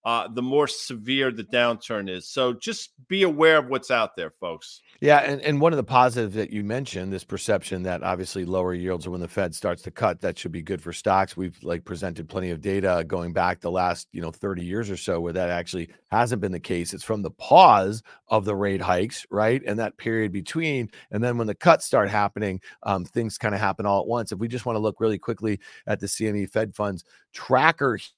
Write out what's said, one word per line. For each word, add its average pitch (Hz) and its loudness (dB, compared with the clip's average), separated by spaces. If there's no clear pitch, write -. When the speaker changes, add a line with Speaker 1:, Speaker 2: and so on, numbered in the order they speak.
Speaker 1:
uh, 113 0
the 117 -4
more 139 4
severe 131 -2
the 113 -8
downturn 117 0
is. 92 -8
So 127 0
just - -8
be 190 2
aware 160 6
of 135 2
what's 135 -2
out 113 2
there, 82 -6
folks. - -10
Speaker 2:
Yeah, 143 8
and, 139 -2
and 147 0
one 165 4
of 147 0
the 131 0
positives 120 4
that 107 -2
you 104 -4
mentioned, 101 -4
this 92 -8
perception 95 -2
that 90 -4
obviously 92 -4
lower 90 0
yields 90 -4
are 90 -6
when 90 -6
the 85 -6
Fed 90 -2
starts 87 -4
to 87 -12
cut, 92 -2
that 87 -4
should 85 -8
be 85 -8
good 82 -6
for 85 -10
stocks. 95 2
We've, 90 -8
like, 85 -4
presented 85 -8
plenty 92 -4
of 80 -8
data 95 0
going 87 -4
back 90 0
the 85 -6
last, 90 -2
you - -10
know, 80 -6
thirty 92 -6
years 101 -6
or 92 -6
so 87 -2
where 85 -4
that 87 0
actually 87 -6
hasn't 113 0
been 98 -2
the 104 -4
case. 87 -4
It's 92 -12
from 107 -4
the 87 -6
pause 110 8
of 107 2
the 104 0
rate 98 0
hikes, 92 0
right? 110 2
And 104 -2
that 107 -4
period 113 -2
between, 135 -4
and 104 -2
then 120 0
when 113 -2
the 104 -4
cuts - 4
start 107 2
happening, 101 -2
um, 95 -2
things 113 -6
kinda 104 -2
happen 98 -2
all 101 2
at - -6
once. 113 -4
If 95 -8
we 117 -4
just 117 -8
wanna 113 -2
look 107 -2
really 110 0
quickly 107 -4
at 107 -2
the 101 -6
C 110 -2
M 104 0
E 101 0
Fed 110 -2
Funds 101 -4
tracker 139 2